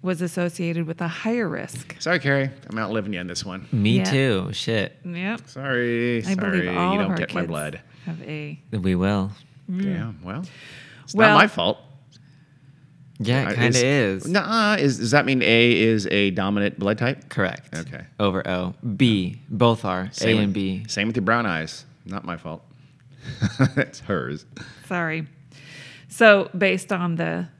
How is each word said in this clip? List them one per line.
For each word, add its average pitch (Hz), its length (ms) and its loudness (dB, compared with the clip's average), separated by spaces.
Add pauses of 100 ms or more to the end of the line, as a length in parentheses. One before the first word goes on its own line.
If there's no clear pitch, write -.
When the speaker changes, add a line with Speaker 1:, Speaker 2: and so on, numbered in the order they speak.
Speaker 1:
was 180 200 -2
associated 170 640 -2
with 165 140 -8
a 170 80 -2
higher 220 400 -2
risk. - 500 -10
Speaker 2:
Sorry, 165 220 0
Carrie. 139 300 2 (200)
I'm 110 80 -6
outliving 107 360 -2
you 87 60 -6
on 92 60 -8
this 87 180 -8
one. 95 280 -10
Speaker 3:
Me 110 260 4
Speaker 1:
Yeah. 190 60 2
Speaker 3:
too. 127 480 2
Shit. 107 520 -2
Speaker 1:
Yep. 180 440 -8
Speaker 2:
Sorry. 120 720 -2
Speaker 1:
I - 20 0 (140)
Speaker 2:
Sorry. - 20 0 (240)
Speaker 1:
believe 180 160 -2
all 180 180 2
Speaker 2:
You 208 60 0
Speaker 1:
of 196 60 0
Speaker 2:
don't 196 60 -2
Speaker 1:
our 170 40 -2
Speaker 2:
get - 180 -4
my 90 60 -2
Speaker 1:
kids 85 100 -2
Speaker 2:
blood. 76 300 -6 (240)
Speaker 1:
have 80 180 -10
A. 151 380 -12 (100)
Speaker 3:
We 95 240 0
will. 98 380 0 (360)
Speaker 1:
Mm. 185 140 -4
Speaker 2:
Damn. 165 400 -4
Well, 110 220 -8 (580)
it's - 120 -14
Speaker 1:
Well, 214 160 6
Speaker 2:
not 208 120 8
my 214 60 8
fault. 92 300 0 (1400)
Speaker 3:
Yeah, 123 240 0
it - 40 -2
Speaker 2:
Uh, 104 80 -2
Speaker 3:
kinda 123 240 2
Speaker 2:
is, 120 460 2
Speaker 3:
is. - 60 -6
Speaker 2:
nuh-uh. 208 480 2
Is, 135 200 2
does 113 140 -2
that 147 120 4
mean 131 180 2
A 117 300 6
is 107 360 4
a 101 240 4
dominant 101 460 0
blood 101 200 0
type? 127 320 -4
Speaker 3:
Correct. - 440 -4
Speaker 2:
Okay. 80 300 -10 (160)
Speaker 3:
Over 95 260 0
O. 90 280 -4 (220)
B. 104 520 2
Both 113 380 2
are. 92 260 -2
Speaker 2:
Same 113 240 2
Speaker 3:
A 107 60 2
and 104 60 2
Speaker 2:
with, 95 60 -2
Speaker 3:
B. 98 320 -4
Speaker 2:
same 104 200 -2
with 113 100 -2
your 104 80 -2
brown 117 220 0
eyes. 80 400 -6 (180)
Not 90 200 -10
my 85 120 -8
fault. 80 260 -12 (580)
<laughs> - 560 -2
It's - 240 -4
hers. 76 440 -6 (420)
Speaker 1:
Sorry. 165 400 -4 (840)
So 208 480 6
based 185 360 0
on 175 240 -2
the 165 320 -4 (120)